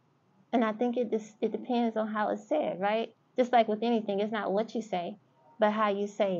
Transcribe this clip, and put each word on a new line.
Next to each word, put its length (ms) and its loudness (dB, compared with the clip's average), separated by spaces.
and 140 2
I 80 0
think 240 -2
it 120 -2
just, 220 -4
it 120 0
depends 420 0
on 140 -2
how 200 -2
it's 180 -4
said, 340 -2
right? 320 -2
Just 160 2
like 160 6
with 120 -2
anything, 380 0
it's 120 0
not 200 -2
what 240 -2
you 60 -4
say, 340 -6
but 140 4
how 180 2
you 180 0
say 320 0